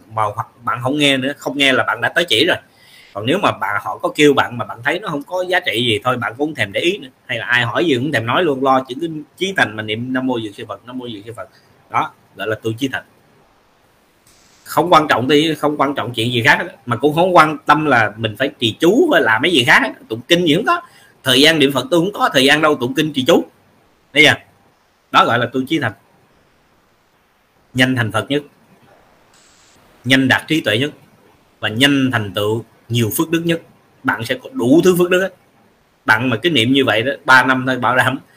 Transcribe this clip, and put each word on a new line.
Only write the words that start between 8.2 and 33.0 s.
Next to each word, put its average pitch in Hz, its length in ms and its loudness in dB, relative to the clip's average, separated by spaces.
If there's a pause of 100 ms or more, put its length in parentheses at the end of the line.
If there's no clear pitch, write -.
nói 147 180 0
luôn, 135 200 -2
lo 131 240 2
chỉ 123 120 -10
cứ 170 80 -6 (280)
chí 190 200 -6
thành 107 200 -2
mà 110 60 -6
niệm 113 300 -6
Nam 131 140 -2
Mô 123 140 -2
Dược 104 140 -10
Sư 120 140 -16
Phật, 101 180 -14
Nam 127 120 -14
Mô 123 100 -12
Dược 101 160 -14
Sư 113 120 -16
Phật. 95 120 -14 (420)
Đó, 127 220 -2 (240)
gọi 95 120 -6
là 110 140 -2
tu 113 100 -4
chí 123 160 -4
thành. 92 160 -10 (1700)
Không 170 220 0
quan 156 160 6
trọng 127 200 0
thì 156 260 2
không 147 220 -4
quan 143 180 0
trọng 117 200 -6
chuyện 117 180 -2
gì 117 100 0
khác 151 160 4
hết, 180 180 -10 (100)
mà 120 100 -2
cũng 147 180 0
không 180 220 2
quan 156 300 4
tâm 151 180 2
là 117 320 2
mình 110 220 -6
phải 143 200 -2
trì 113 220 -2
chú 254 320 4
hay 165 100 4
là 110 160 2
mấy 160 140 0
gì 127 120 2
khác 170 180 6
hết. 240 100 -4 (160)
Tụng 113 200 -8
kinh 175 180 2
gì 143 80 2
không - 100 0
có. 349 160 0 (420)
Thời 131 180 2
gian 156 180 4
niệm 139 140 4
Phật 131 180 -4
tôi 175 100 2
không 196 120 -2
có 180 200 0
thời 131 120 4
gian 147 180 4
đâu 151 120 4
tụng 127 200 -4
kinh 156 180 -2
trì 131 140 -4
chú. 196 180 4 (680)
Thấy 147 100 4
chưa? 131 100 6 (800)
Đó 190 120 4
gọi 120 140 2
là 120 80 -2
tu 131 220 -4
chí 160 100 -2
thành. 120 140 -4 (1800)
Nhanh 127 220 2
thành 113 160 -2
Phật 107 180 -4
nhất, 147 120 -2 (1600)
nhanh 135 240 2
đạt 101 200 0
trí 160 120 0
tuệ 110 180 0
nhất, 147 120 -4 (680)
và 107 80 -4
nhanh 131 440 2
thành 107 220 -4
tựu 107 300 -2 (240)
nhiều 117 280 0